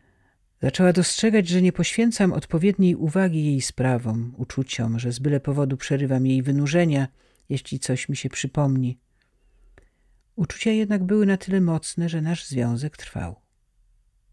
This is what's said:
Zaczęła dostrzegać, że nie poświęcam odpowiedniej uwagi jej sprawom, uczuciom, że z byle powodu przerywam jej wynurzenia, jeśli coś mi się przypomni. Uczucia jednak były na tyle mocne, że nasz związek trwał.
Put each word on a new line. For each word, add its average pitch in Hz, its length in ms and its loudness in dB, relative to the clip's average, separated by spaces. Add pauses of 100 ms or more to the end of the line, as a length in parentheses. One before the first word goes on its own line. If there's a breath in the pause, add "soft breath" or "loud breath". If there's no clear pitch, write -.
(640 soft breath)
Zaczęła 180 300 4
dostrzegać, 196 560 2
że 180 140 2
nie 185 100 4
poświęcam 214 600 0
odpowiedniej 180 640 2
uwagi 160 480 0
jej 139 160 2
sprawom, 120 760 -2
uczuciom, 117 600 -4
że 123 140 -4
z 120 60 -6
byle 143 220 0
powodu 139 360 0
przerywam 131 500 0
jej 131 160 2
wynurzenia, 143 680 2 (400 soft breath)
jeśli 139 300 -6
coś - 300 -4
mi 143 80 -4
się - 120 -6
przypomni. 131 680 0 (1400)
Uczucia 220 340 -2
jednak 208 340 0
były 208 220 2
na 196 100 4
tyle 190 240 0
mocne, 170 480 0
że 160 120 -4
nasz 165 260 -4
związek 123 500 -4
trwał. - 440 -10 (920)